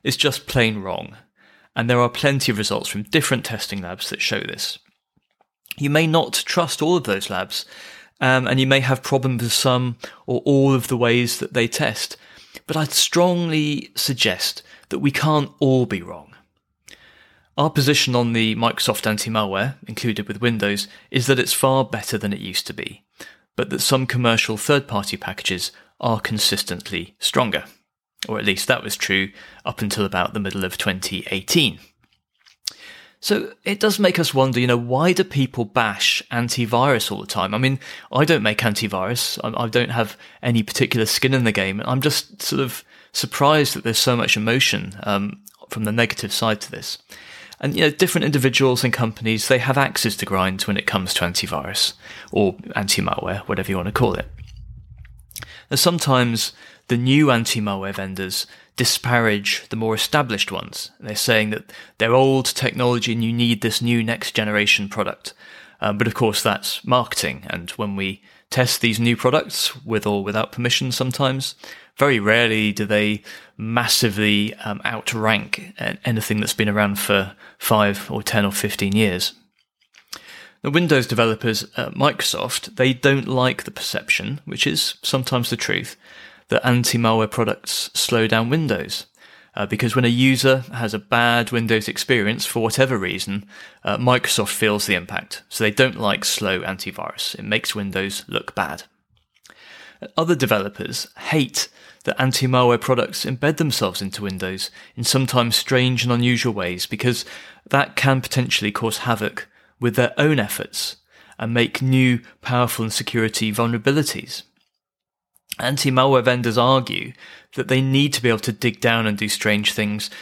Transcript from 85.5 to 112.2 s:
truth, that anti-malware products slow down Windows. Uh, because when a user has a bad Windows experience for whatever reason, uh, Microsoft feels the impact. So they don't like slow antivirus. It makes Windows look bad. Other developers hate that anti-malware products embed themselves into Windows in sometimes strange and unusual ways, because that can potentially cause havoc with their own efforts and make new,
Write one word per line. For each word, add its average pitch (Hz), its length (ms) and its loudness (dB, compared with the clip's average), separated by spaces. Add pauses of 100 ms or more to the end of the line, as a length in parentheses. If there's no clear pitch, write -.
truth, 92 400 -4 (540)
that 113 160 2
anti-malware 117 640 2
products - 640 -4
slow 113 340 2
down 113 220 0
Windows. 143 580 -2 (480)
Uh, 104 100 -4
because 107 300 -2
when 123 100 4
a 120 40 4
user 131 500 4 (140)
has 117 200 -4
a 107 60 -4
bad 117 520 2
Windows 113 360 2
experience 110 580 0
for - 160 -2
whatever 127 360 2
reason, 98 480 -6 (380)
uh, 104 140 -2
Microsoft 123 520 0
feels 104 360 0
the 95 100 2
impact. - 540 -6
So - 140 -2
they 107 80 2
don't 131 280 2
like 104 260 -2
slow 95 340 0
antivirus. - 760 -8
It - 100 -14
makes 104 280 -2
Windows 98 540 -4
look - 260 -6
bad. 82 300 -4 (1300)
Other 165 180 2
developers 107 720 -2 (100)
hate - 520 -2 (340)
that - 180 -2
anti-malware 127 600 4
products - 440 -2
embed 143 320 0
themselves 113 440 0
into 98 220 -8
Windows 95 460 -6 (260)
in 123 80 -6
sometimes 123 520 2
strange 127 480 2
and 123 80 0
unusual 120 420 2
ways, 90 320 -4
because 120 400 -2 (440)
that - 260 0
can 131 260 4
potentially 120 500 0
cause 110 280 -2
havoc 107 480 -4 (320)
with 120 160 0
their 123 220 2
own 147 200 4
efforts - 600 -4 (420)
and 117 140 -4
make 117 280 0
new, 131 380 4 (220)